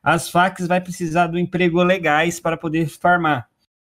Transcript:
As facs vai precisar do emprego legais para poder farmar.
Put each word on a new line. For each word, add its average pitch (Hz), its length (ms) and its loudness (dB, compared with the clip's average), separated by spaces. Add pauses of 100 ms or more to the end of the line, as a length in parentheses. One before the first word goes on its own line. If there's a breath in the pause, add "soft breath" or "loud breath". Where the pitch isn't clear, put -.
As 165 280 0
facs 180 360 0
vai 180 140 0
precisar 175 460 -2
do 165 120 -4
emprego 175 440 0
legais 170 580 2
para 165 160 -2
poder 160 320 -4
farmar. 160 640 0 (500)